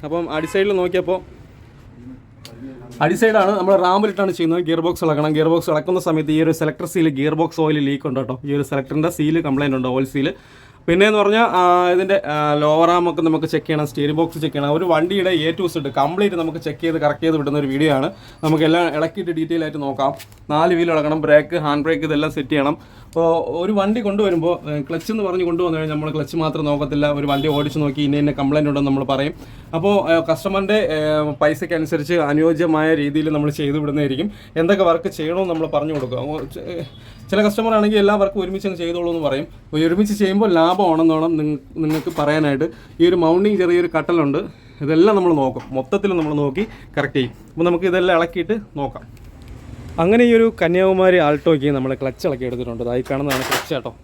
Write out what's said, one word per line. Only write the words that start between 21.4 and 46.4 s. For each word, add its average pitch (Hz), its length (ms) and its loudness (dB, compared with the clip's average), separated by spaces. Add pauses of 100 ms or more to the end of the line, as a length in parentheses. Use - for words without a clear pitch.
ഹാൻഡ് 147 200 0
ബ്രേക്ക് 160 220 0
ഇതെല്ലാം 151 280 -2
സെറ്റ് 143 180 -4
ചെയ്യണം. 147 220 0 (340)
അപ്പോൾ 165 200 2 (320)
ഒരു 196 160 0
വണ്ടി 214 300 2
കൊണ്ടുവരുമ്പോൾ, 180 460 2 (160)
ഏ, 147 180 -4
ക്ലച്ച് 165 260 -6
എന്ന് 214 140 -2
പറഞ്ഞ് 180 220 -2
കൊണ്ടുവന്നു 170 280 0
കഴിഞ്ഞാൽ 156 180 -4
നമ്മൾ 151 200 -4
ക്ലച്ച് 156 260 -6
മാത്രം 156 280 -2
നോക്കത്തില്ല. 147 360 -2 (140)
ഒരു 143 120 -2
വണ്ടി 139 240 0
ഓടിച്ച് 147 280 -2
നോക്കി 143 240 -2
ഇന്ന 147 160 0
ഇന്ന 147 160 0
കംപ്ലയിൻ്റ് 147 320 0
ഉണ്ടെന്ന് 139 180 0
നമ്മൾ 135 240 0
പറയും. 139 200 -2 (440)
അപ്പോൾ, 196 160 2 (180)
ഏ, 165 60 4 (120)
കസ്റ്റമറിൻ്റെ, 196 500 0 (160)
ഏ, - 20 -2 (460)
പൈസയ്ക്കനുസരിച്ച് 160 720 -2 (120)
അനുയോജ്യമായ 160 580 2 (160)
രീതിയിൽ 151 240 0 (100)
നമ്മൾ 147 120 0 (100)
ചെയ്ത് 143 240 -2
വിടുന്നതായിരിക്കും. 147 460 -2 (320)
എന്തൊക്കെ 185 280 2
വർക്ക് 165 200 0 (100)
ചെയ്യണമെന്ന് 175 340 -2
നമ്മൾ 160 120 -2 (120)
പറഞ്ഞു 151 200 -4
കൊടുക്കുക. 123 260 -6
അപ്പോൾ 151 160 -6 (140)
ചെ-, 170 320 -10 (440)
ചില 196 140 2
കസ്റ്റമർ 220 320 0
ആണെങ്കിൽ 214 240 4
എല്ലാ 202 220 4
വർക്കും 196 200 0
ഒരുമിച്ച് 190 260 -6
അങ്ങ് 180 120 -6
ചെയ്തോളൂ 170 320 -4
എന്ന് 165 140 -4
പറയും. 139 200 -2 (200)
അപ്പോൾ 151 200 -2
ഒരുമിച്ച് 202 340 2
ചെയ്യുമ്പോൾ 202 360 2
ലാഭമാണെന്നോണം 165 840 2
നിങ്ങ-, 151 220 -2 (220)
നിങ്ങൾക്ക് 156 360 -2
പറയാനായിട്ട്. 147 480 2 (340)
ഈ 170 100 6
ഒരു 185 120 2
മൗണ്ടിങ് 185 380 4
ചെറിയൊരു 175 360 2
കട്ടലുണ്ട്, 151 440 0 (440)
ഇതെല്ലാം 165 340 4
നമ്മൾ 180 140 2 (100)
നോക്കും, 131 220 -4 (120)
മൊത്തത്തിൽ 196 340 -2 (100)
നമ്മൾ 151 220 -2